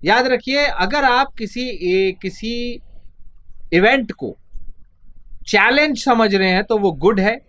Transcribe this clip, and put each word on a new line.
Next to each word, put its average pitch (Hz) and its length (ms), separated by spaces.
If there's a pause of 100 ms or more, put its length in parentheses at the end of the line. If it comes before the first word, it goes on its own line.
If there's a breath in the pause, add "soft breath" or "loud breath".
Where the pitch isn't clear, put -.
याद 233 240
रखिए, 262 380
अगर 240 380
आप 254 340
किसी 226 320
ए-, 185 520
किसी 240 600 (920)
event 226 380
को - 260 (1080)
challenge 254 560
समझ 226 320
रहे 190 140
हैं 185 140
तो 220 140
वो 196 140
गुड 180 280
है 214 180 (120)